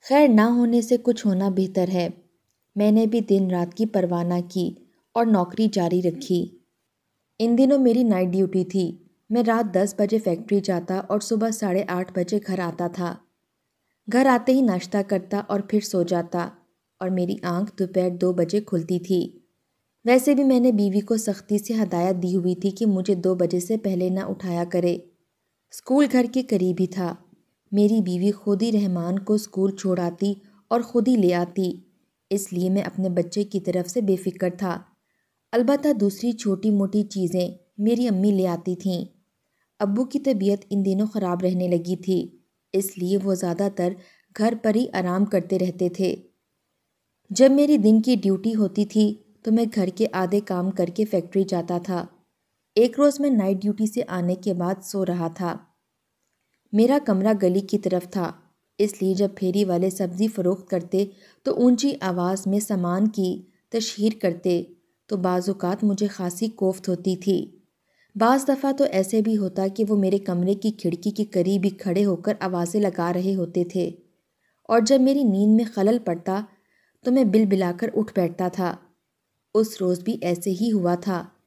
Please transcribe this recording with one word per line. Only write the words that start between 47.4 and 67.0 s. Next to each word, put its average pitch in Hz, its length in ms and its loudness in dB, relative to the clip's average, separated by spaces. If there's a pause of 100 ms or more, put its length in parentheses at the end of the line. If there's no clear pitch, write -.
मेरी 285 260 4
दिन 220 240 6
की 247 140 2
ड्यूटी 196 360 0
होती 208 340 0
थी 214 340 2 (260)
तो 220 60 0
मैं 226 180 2
घर 196 200 -2
के 190 160 -2
आधे 185 340 -2
काम 190 320 -4
करके 180 340 -2
फैक्ट्री 196 380 -2
जाता 175 360 -4
था। 175 280 -6 (680)
एक 240 240 2
रोज़ 285 240 4
मैं 285 60 2
नाइट 196 300 2
ड्यूटी 208 280 -2
से 233 140 -4
आने 180 340 -2
के 185 180 -4
बाद 180 280 -4
सो 196 220 -4
रहा 175 260 -4
था। 170 300 -8 (1120)
मेरा 240 260 4
कमरा 214 340 2
गली 190 280 2
की 196 160 -4
तरफ 180 300 -2
था, 175 260 -6 (460)
इसलिए 202 360 0
जब 196 200 -2
फेरी 190 280 0
वाले 185 260 0
सब्ज़ी 185 380 -2
फ़रोख्त 190 420 -2
करते 190 400 -2 (360)
तो 269 100 -2
ऊंची 247 380 4 (100)
आवाज़ 185 460 -2
में 202 100 2
सामान 190 480 0
की 196 200 -2 (440)
तशहीर 220 500 -2
करते 175 340 -2 (540)
तो 208 80 -4
बाज़ 180 340 -2
औक़ात 185 320 -4
मुझे 202 240 0
खासी 185 400 -6
कोफ्त 190 420 -4
होती 180 260 -2